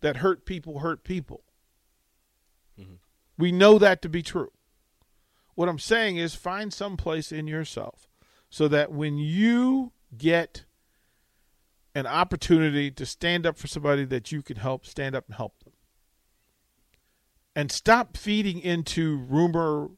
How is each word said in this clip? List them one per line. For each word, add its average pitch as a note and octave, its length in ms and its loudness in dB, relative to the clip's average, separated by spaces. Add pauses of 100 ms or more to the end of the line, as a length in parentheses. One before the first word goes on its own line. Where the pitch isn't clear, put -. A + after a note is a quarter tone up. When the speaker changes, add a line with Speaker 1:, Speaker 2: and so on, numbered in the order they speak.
Speaker 1:
that D3 160 0
hurt F3 300 -2
people D#3+ 320 -10
hurt D#3+ 260 -6
people. F3 380 -8 (1400)
Speaker 2:
Mm-hmm. F#2 140 -20 (420)
Speaker 1:
We F3 160 0
know G3+ 260 10
that F#3+ 240 6
to E3+ 60 -8
be E3 140 -4
true. - 300 -6 (1040)
What E3+ 140 0
I'm D#3+ 100 -2
saying A3 380 0
is E3+ 180 -4
find G3 380 -8
some G3+ 240 -8
place D#3+ 340 -6
in D#3 160 -8
yourself - 640 -10 (400)
so D3+ 200 2
that D3 240 2
when D3 260 -4
you A#3+ 760 2 (240)
get D#3+ 480 0 (1300)
an C3+ 120 -6
opportunity D#3 840 2
to C3 160 -10
stand E3+ 400 -2
up D#3 100 0
for - 100 -14
somebody C#3+ 380 0
that B2+ 260 -6
you D3+ 120 -6
can - 140 -14
help, C3 300 -6
stand C3+ 280 -8
up C3 120 -8
and A2 100 -18
help - 280 -12
them. - 80 -20 (1800)
And D3 160 -4
stop - 440 2
feeding G3+ 440 -2
into E3 580 -2
rumor, D3+ 800 0